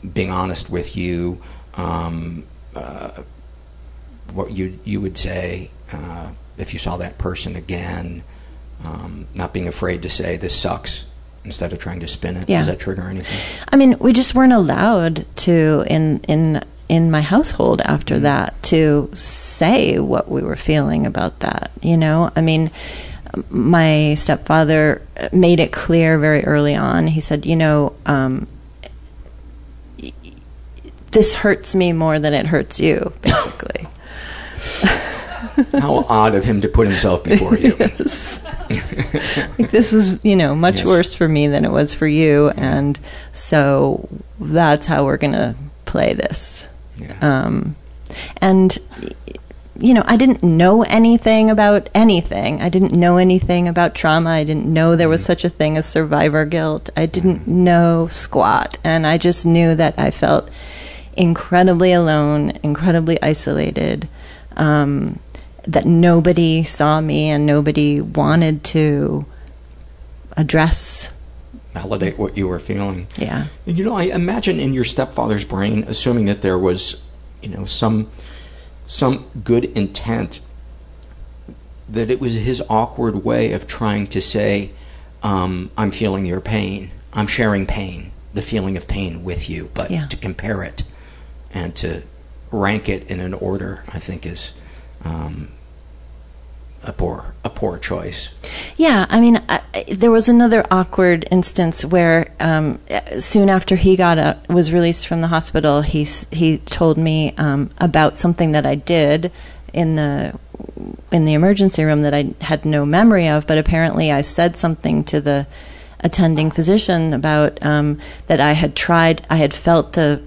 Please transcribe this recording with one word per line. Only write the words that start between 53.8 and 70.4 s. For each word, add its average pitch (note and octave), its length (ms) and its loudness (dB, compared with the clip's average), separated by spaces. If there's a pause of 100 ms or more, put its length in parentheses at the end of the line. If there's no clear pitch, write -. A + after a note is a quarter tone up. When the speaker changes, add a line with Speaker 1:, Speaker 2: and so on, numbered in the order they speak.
Speaker 2:
trauma. E3 360 0
I D#3+ 140 0
didn't D#3 220 -2
know D#3+ 300 4
there E3 120 4
was E3 120 2
Speaker 1:
Mm-hmm. - 60 -4
Speaker 2:
such F3 180 0
a F3 60 0
thing D#3 260 0
as D#3 100 -2
survivor D#3 600 2
guilt. D#3+ 500 -2
I D#3+ 100 0
didn't F3+ 340 0
Speaker 1:
Mm-hmm. F3+ 240 2
Speaker 2:
know E3+ 460 4
squat. - 720 0
And D#3+ 240 0
I E3 120 2
just F3 280 0
knew E3 280 4
that D#3+ 240 2
I C#3 120 2
felt - 380 0 (680)
incredibly F3+ 760 4
alone, D3+ 600 2 (100)
incredibly E3 600 0
isolated, - 880 -2 (480)
um, D3 600 0 (480)
that D3+ 180 0
nobody E3+ 800 4
saw D3+ 380 0
me D3+ 260 0
and D3 160 2
nobody D3 560 2
wanted D#3 640 2
to D3 600 0 (1120)
address. - 720 0 (640)